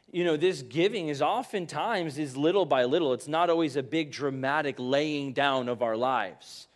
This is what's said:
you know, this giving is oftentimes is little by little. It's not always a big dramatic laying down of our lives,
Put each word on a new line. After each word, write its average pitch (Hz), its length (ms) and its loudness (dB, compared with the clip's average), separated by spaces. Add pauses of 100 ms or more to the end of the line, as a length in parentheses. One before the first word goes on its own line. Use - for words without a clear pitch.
(100)
you 175 140 -2
know, 165 120 4
this 160 260 0
giving 165 460 0
is 143 140 -2
oftentimes 175 960 -2
is 139 180 -4
little 170 300 4
by 135 180 4
little. 143 280 2
It's 123 160 -4
not 160 200 2
always 165 280 2
a 143 60 0
big 151 280 -2
dramatic 135 680 -2
laying 139 540 -2
down 135 360 0
of 120 140 -2
our 113 140 0
lives, 113 800 -4